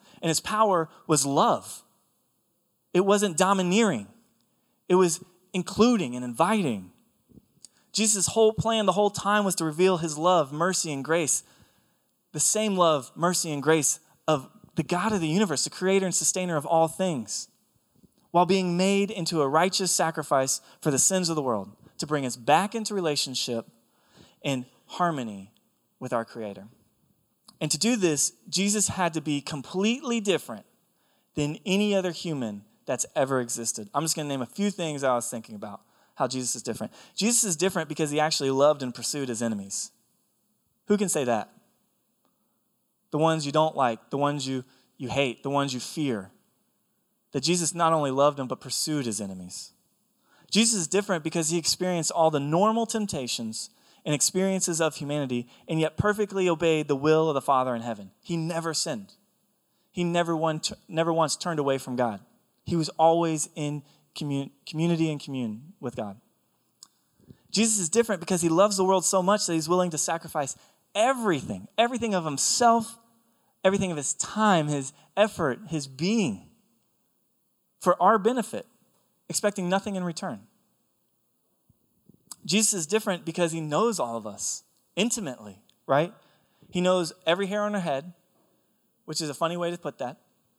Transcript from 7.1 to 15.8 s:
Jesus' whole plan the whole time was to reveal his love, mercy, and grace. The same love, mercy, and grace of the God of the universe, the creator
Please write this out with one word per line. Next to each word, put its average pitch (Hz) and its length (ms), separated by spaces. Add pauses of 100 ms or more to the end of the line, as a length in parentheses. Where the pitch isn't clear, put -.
Jesus' 202 340
whole 220 260
plan 220 340
the 185 60
whole 202 180
time 208 340
was 185 120
to 165 80
reveal 170 340
his 156 200
love, 160 340
mercy, 165 400
and 139 120
grace. 156 400 (880)
The 156 80
same 214 360
love, 160 380
mercy, 160 380
and 143 100
grace 151 380 (260)
of 143 220 (260)
the 170 80
God 180 300
of 196 80
the 160 80
universe, 170 340
the - 80
creator 190 360